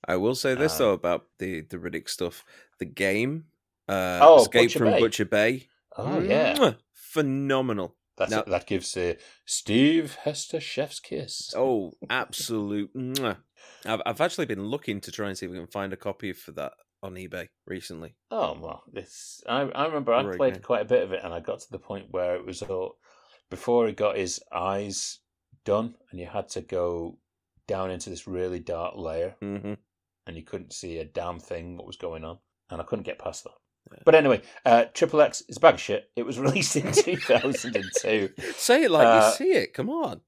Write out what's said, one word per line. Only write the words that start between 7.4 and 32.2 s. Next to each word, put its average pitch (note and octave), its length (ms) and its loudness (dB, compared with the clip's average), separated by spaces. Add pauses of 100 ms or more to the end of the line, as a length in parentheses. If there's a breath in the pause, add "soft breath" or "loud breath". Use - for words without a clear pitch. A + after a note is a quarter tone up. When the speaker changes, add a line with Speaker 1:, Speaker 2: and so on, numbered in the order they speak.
Speaker 2:
That's F#2+ 140 -2
Speaker 1:
Now A2 100 0
Speaker 2:
it, - 60 -8
that F#2 200 -2
gives, F#2+ 300 -4
uh, F2 180 -2 (300 soft breath)
Steve C#3+ 760 2
Hester D3+ 380 -6
chef's - 400 -8
kiss. - 560 -12
Speaker 1:
Oh, A2+ 360 0 (160)
absolute. G#2 880 -4
Mwah. B2+ 420 -4 (480 loud breath)
I've, A2 220 -4
I've G#2+ 160 -6
actually E3+ 240 -2
been G2+ 180 -6
looking G#2+ 380 -6
to - 100 -16
try G#2 160 -6
and F#2+ 80 -8
see - 100 -10
if F2 60 -10
we F#2 60 -12
can E2+ 80 -12
find G2 260 -8
a F#2+ 60 -10
copy G2 340 -8
for - 200 -16
that D2 200 -10 (300)
on F#2+ 120 -12
eBay F2+ 340 -12 (180)
recently. E2 480 -12 (160)
Speaker 2:
Oh, D3 280 -2
well, E2 260 -14 (100)
it's, - 520 -16
I, B2+ 160 -2
I C#3 240 -4
remember C#3+ 280 0
I C3 100 4
Speaker 1:
Right, F#2+ 140 -6
Speaker 2:
played C3 160 2
Speaker 1:
yeah. F#2 80 -12
Speaker 2:
quite A2 200 0
a - 40 -4
bit A#2+ 160 4
of F#2+ 100 -6
it, - 100 -4
and E2+ 120 -8
I E2+ 60 -8
got G#2 200 -10
to - 100 -20
the F#2+ 80 -12
point G2 320 -12
where F2+ 260 -2
it F2+ 100 -10
was F#2 160 -12
all, F#2+ 340 -8 (540 soft breath)
before A#2 360 2
he G#2+ 60 -2
got G#2 240 -2
his F#2 240 -4 (120)
eyes G2 680 -6 (480)
done, A2 280 0 (160)
and F#2 80 -14
you F2 80 -10
had G2 240 -8
to F#2 120 -8
go F2 560 -6 (480)
down F#2+ 240 -4
into F#2 200 -10
this E2+ 180 -14
really F2+ 320 -4
dark E2+ 360 -6
layer, E2+ 460 -6
Speaker 1:
Mm-hmm. G2+ 300 -8 (540)
Speaker 2:
and E2 100 -14
you D#2+ 60 -14
couldn't E2+ 320 -14
see E2+ 240 -10
a D#2 60 -10
damn F2 360 -8
thing F2 380 -12
what - 80 -16
was - 100 -16
going D#2+ 280 -10